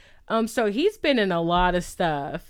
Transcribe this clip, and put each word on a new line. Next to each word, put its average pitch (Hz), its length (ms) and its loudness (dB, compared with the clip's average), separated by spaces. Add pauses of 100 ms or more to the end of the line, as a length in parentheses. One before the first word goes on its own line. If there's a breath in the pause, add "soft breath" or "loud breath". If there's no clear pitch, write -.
(300 soft breath)
Um, 226 180 0
so 220 240 0
he's 320 260 0
been 277 220 2
in 196 120 2
a 170 80 0
lot 175 360 2
of 180 80 0
stuff, 156 680 -4